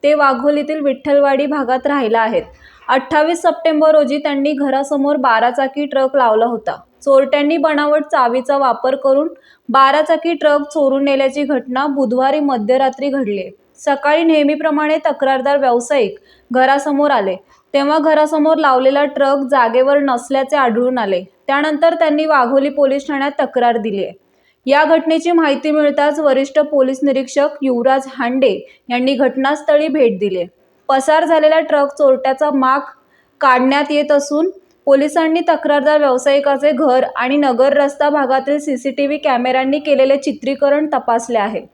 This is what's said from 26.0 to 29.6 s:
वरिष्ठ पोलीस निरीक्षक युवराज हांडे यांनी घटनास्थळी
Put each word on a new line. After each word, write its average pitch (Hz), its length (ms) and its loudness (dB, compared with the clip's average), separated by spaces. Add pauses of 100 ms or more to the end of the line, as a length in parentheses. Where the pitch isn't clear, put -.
वरिष्ठ 277 380 0
पोलीस 269 440 0
निरीक्षक 277 460 0 (140)
युवराज 262 440 0 (120)
हांडे 247 720 -2
यांनी 254 240 -2
घटनास्थळी 285 720 0